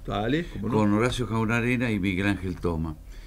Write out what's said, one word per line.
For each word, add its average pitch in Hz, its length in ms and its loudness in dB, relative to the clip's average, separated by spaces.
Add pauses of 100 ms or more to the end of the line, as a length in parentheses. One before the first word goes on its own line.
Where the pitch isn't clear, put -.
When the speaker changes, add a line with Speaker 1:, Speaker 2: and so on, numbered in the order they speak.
Speaker 1:
Dale, 123 480 -2
cómo 101 160 -4
no. 117 60 0
Speaker 2:
con 104 180 4
Horacio 120 360 2
Jaunarena 117 640 2
y 104 80 0
Miguel 95 260 0
Ángel 95 300 -2
Toma. 80 400 -2 (300)